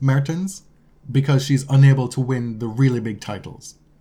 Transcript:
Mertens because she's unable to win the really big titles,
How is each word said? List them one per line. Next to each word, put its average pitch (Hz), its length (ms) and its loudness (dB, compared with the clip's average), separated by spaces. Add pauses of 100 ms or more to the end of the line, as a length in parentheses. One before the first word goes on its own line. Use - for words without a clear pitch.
Mertens 143 640 -2 (480)
because 135 340 2
she's - 240 0
unable 135 400 6
to - 120 -6
win 120 400 -4
the 117 80 -6
really 120 320 0
big 110 200 -8
titles, - 540 -14 (260)